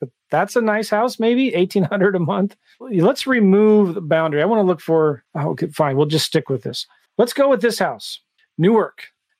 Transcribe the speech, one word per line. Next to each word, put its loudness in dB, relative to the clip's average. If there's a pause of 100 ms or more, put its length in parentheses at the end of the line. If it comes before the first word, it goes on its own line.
But -8 (200)
that's -2
a 2
nice 0
house, -2
maybe? 0
Eighteen 0
hundred 0
a -2
month? -4 (220)
Let's 0
remove 4
the -8
boundary. 0
I 2
wanna 0
look 0
for, 0 (120)
oh, -4
okay, -6
fine. -2
We'll 2
just -2
stick -4
with -4
this. -10 (300)
Let's 2
go 2
with 2
this 0
house. -6 (380)
Newark. 0 (260)